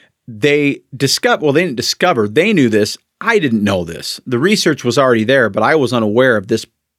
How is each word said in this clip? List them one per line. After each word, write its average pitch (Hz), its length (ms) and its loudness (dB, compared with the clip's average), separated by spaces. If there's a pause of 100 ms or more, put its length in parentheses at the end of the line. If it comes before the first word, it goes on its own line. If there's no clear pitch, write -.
(260)
They 143 580 -2 (120)
discover, 165 480 0
well, 147 80 2
they 160 140 2
didn't 143 100 -6
discover, 117 540 -2
they 165 240 0
knew 139 160 4
this. 107 280 0 (220)
I 226 200 0
didn't 113 260 0
know 98 180 0
this. - 420 -12
The 120 140 -2
research 170 460 0
was 120 120 0
already 123 280 2
there, 123 240 2
but 104 140 -2
I 139 120 2
was 131 160 0
unaware 117 460 2
of 98 100 -6
this 110 180 -2 (340)